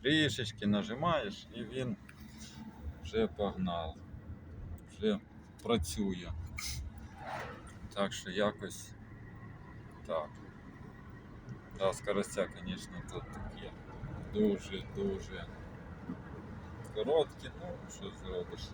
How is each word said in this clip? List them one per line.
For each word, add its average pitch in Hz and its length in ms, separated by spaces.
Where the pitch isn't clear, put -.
Трішечки 139 640
нажимаєш, 113 880
і 117 80
він 127 320
вже 110 240
погнав. 92 680
Вже 104 280
працює. 98 680
Так 101 200
що - 160
якось 101 640
так. 78 220
Да, 95 160
скоростя, 98 540
конечно, 90 460
тут 87 120
такі - 480
дуже-дуже 98 1120
короткі, 165 560
ну, 175 60
що 98 140
зробиш. - 640